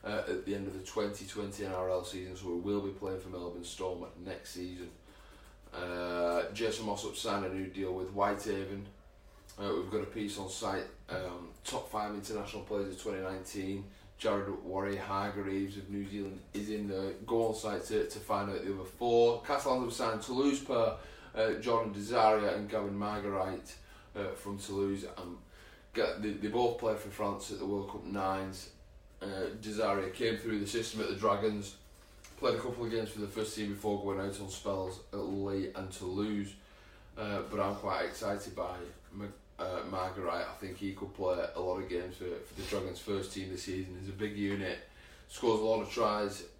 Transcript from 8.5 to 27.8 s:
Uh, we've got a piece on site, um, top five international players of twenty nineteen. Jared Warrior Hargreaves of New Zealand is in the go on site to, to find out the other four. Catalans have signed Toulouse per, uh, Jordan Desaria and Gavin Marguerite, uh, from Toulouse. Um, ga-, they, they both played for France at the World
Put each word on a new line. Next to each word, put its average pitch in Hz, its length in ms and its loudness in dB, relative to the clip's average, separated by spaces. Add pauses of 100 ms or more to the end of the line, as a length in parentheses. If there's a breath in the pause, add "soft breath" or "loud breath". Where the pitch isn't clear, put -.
Uh, 101 160 0
we've 95 140 0
got 104 120 2
a 98 40 -2
piece 104 320 -2
on 95 120 -4
site, 110 360 0 (240)
um, 87 400 -4 (140)
top - 260 -4
five 104 240 0
international 101 500 -4
players 98 320 0
of - 60 -12
twenty 98 220 -2
nineteen. 95 640 -4 (320 loud breath)
Jared 101 460 0
Warrior 98 380 0
Hargreaves 98 720 0
of 95 140 -8
New 101 180 -2
Zealand 98 320 -4 (140)
is 104 160 -2
in 104 180 0
the 95 280 0 (100)
go 113 220 6
on 110 80 2
site 104 300 -2
to, 107 220 4
to - 120 -6
find 101 320 0
out 95 120 -2
the 98 100 0
other 92 100 -2
four. 117 580 6
Catalans 127 440 2
have 117 80 -2
signed 110 280 2
Toulouse 135 380 4
per, 117 360 4 (400 loud breath)
uh, 110 180 4
Jordan 110 400 2
Desaria 107 640 6
and 104 140 -2
Gavin 101 260 0
Marguerite, 98 800 0 (420 loud breath)
uh, 101 100 -2 (100)
from 101 220 -6
Toulouse. 98 460 0 (140)
Um, 87 220 -8 (540 loud breath)
ga-, - 260 4
they, 104 100 2
they 101 180 0
both 117 300 6
played 110 200 2
for 104 120 -6
France 98 420 -2
at 95 80 -6
the 95 60 -2
World 98 260 0